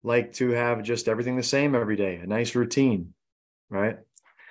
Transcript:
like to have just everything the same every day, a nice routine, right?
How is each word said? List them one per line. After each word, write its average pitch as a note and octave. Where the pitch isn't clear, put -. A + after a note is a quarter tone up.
like A#2
to B2
have A#2+
just A2+
everything A#2+
the B2+
same C#3
every G#2+
day, F#2+
a F2+
nice A2+
routine, A#2+
right? G#2